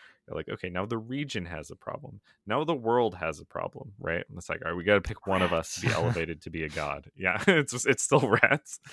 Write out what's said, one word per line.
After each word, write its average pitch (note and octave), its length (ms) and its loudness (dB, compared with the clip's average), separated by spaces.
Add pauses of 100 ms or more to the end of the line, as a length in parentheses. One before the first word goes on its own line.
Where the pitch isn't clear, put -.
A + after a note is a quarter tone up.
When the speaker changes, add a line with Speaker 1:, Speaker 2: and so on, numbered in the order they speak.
(280)
Speaker 1:
You're - 100 -8
like, D#2+ 120 -6
"Okay, G2 200 -6
now F2+ 160 -2
the A#2 140 -4
region B2 460 -6
has E2 260 -10
a - 60 -16
problem. - 440 -12 (240)
Now A#2+ 200 0
the D#3+ 100 2
world A#2 400 2
has D#2+ 260 -4
a - 40 -18
problem," - 540 -8
right? E2 300 -4
And F2+ 80 -16
it's - 120 -12
like, E2 160 -6
"All E2 60 -2
right, F2 60 -4
we F2 80 -6
gotta G2+ 160 6
pick - 260 -8
one F#2+ 160 2
of F2 100 4
us D#2+ 200 0
to - 80 -8
be F2+ 100 2
Speaker 2:
Rats. E2 320 2
<laughs> - 0 -
Speaker 1:
elevated D#2+ 200 -6
to - 80 -14
be D#2+ 120 -4
a D2+ 60 -4
god." D2 460 -6
Yeah, F#2 280 0
<laughs> - 40 0
it's D#3+ 260 4
just, B2 140 -4
it's C3 160 4
still C#3 260 6
rats. - 500 4 (140)